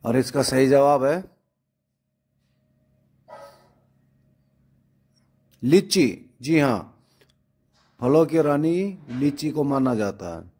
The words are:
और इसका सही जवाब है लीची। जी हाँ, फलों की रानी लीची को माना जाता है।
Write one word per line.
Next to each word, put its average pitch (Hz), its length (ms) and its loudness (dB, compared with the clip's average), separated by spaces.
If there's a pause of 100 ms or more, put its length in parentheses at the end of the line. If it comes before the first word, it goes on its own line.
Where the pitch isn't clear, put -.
और 117 120 -2
इसका 131 260 -2
सही 131 260 2
जवाब 139 360 4
है 165 200 -2 (4000)
लीची। 175 440 2 (360)
जी 156 160 0
हाँ, 131 200 0 (1200)
फलों 147 260 2
की 160 140 0
रानी 165 580 -2 (120)
लीची 143 400 -4
को 147 140 -4
माना 135 300 0
जाता 98 420 -6
है। 85 60 -14 (180)